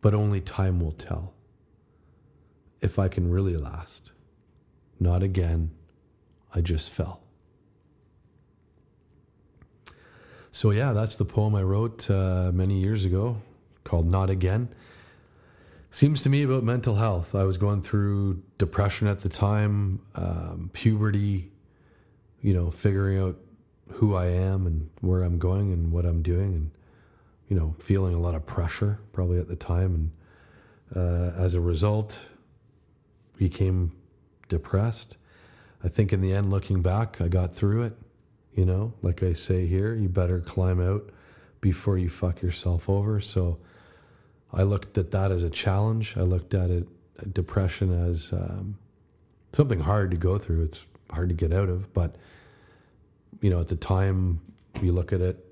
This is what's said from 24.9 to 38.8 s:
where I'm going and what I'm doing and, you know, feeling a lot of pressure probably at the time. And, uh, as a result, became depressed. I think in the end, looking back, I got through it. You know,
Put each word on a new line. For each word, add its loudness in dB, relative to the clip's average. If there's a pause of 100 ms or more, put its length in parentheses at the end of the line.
where 2
I'm 0
going 0
and 0
what 0
I'm 0
doing 0
and, -4 (760)
you 0
know, 0
feeling 0
a 0
lot 0
of -6
pressure -2 (140)
probably 0
at -4
the -8
time. 0 (840)
And, -4
uh, 0
as 2
a 2
result, 0 (1160)
became 0 (560)
depressed. -2 (680)
I 0
think 2
in 2
the 0
end, 0
looking 0
back, 0
I 0
got 0
through 0
it. -6 (600)
You 4
know, 0 (100)